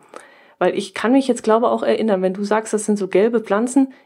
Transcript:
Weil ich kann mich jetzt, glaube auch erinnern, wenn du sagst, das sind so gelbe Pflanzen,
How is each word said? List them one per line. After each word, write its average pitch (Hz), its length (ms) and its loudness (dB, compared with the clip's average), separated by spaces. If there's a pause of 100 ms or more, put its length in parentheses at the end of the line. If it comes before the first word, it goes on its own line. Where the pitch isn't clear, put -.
(600)
Weil 180 160 0
ich - 160 -8
kann 226 200 0
mich 269 160 2
jetzt, 240 140 -2
glaube 226 260 2
auch 233 140 -2
erinnern, 220 380 0
wenn 185 120 0
du 202 100 -6
sagst, 214 300 -2
das 208 100 -2
sind 208 140 0
so 196 100 -4
gelbe 220 320 2
Pflanzen, 247 540 0 (120)